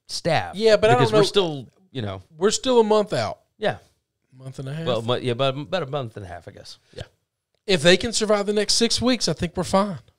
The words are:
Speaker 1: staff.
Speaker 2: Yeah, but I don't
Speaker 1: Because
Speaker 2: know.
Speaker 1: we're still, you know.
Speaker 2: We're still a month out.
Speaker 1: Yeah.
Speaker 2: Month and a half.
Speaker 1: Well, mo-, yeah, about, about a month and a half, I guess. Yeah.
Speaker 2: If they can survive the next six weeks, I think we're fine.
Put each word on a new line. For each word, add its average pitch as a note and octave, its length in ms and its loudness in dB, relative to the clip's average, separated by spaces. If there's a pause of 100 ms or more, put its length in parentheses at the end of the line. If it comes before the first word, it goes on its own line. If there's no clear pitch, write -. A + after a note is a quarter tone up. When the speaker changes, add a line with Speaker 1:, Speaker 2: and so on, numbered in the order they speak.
Speaker 1:
staff. A#2+ 480 -2
Speaker 2:
Yeah, G#3+ 220 4
but G#3+ 140 4
I A#3+ 40 6
don't B3 60 6
Speaker 1:
Because A3 120 2
Speaker 2:
know. G#3+ 60 4
Speaker 1:
we're G#3 60 6
still, E3 440 -2 (220)
you C3 120 -8
know. F#2+ 200 -8 (140)
Speaker 2:
We're F#3+ 160 0
still B3 280 2
a A3 40 6
month G#3+ 280 2
out. A2+ 280 -4 (180)
Speaker 1:
Yeah. F3 200 -4 (540)
Speaker 2:
Month C3 280 -16
and C3+ 80 -12
a C3+ 60 -10
half. D#3+ 120 -10
Speaker 1:
Well, A#2 160 -2
mo-, A#2 140 -2
yeah, B2 160 -2
about, C3+ 260 -2
about E3 240 -6
a C#3+ 40 -8
month C3+ 300 -8
and G#2 80 -14
a F2+ 40 -14
half, F2 180 -16
I G2+ 60 -20
guess. - 260 -20 (140)
Yeah. - 100 -14 (640)
Speaker 2:
If F#3 160 2
they F3 140 8
can A#3 160 -2
survive G#3 340 0
the G#3 60 0
next G#3 220 0
six A3+ 280 0
weeks, A#3+ 240 0
I F3 60 0
think E3+ 240 -6
we're F3+ 80 -2
fine. F#3+ 340 0 (200)